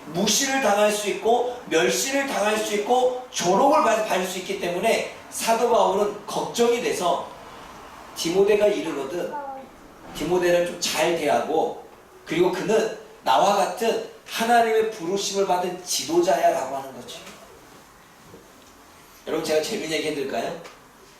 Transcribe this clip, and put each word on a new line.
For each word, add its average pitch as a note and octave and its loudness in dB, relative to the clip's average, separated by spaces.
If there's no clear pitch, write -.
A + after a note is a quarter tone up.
무시를 C4+ 0
당할 G#3 4
수 G#3 -2
있고 A#3 0
멸시를 C4 0
당할 G#3+ 0
수 G#3+ -2
있고 A#3+ 2
조롱을 C#4 4
받-, - 2
받을 F#3 0
수 - -6
있기 - -6
때문에 F#3 0
사도 A3+ 0
바울은 F#3+ 0
걱정이 A#3 0
돼서 F#3 -2
디모데가 G3+ 4
이르거든 D#3 -4
디모데를 F3 2
좀 - -8
잘 E3 0
대하고 D3 0
그리고 F3 2
그는 - 0
나와 G3 4
같은 G#3 0
하나님의 A3+ 2
부르심을 F#3+ -2
받은 F3+ -2
지도자야라고 - 2
하는 - -10
거죠. - -16
여러분 D#3+ -4
제가 D#3 2
재밌는 D#3 -4
얘기 D3 -4
해드릴까요? C3+ -4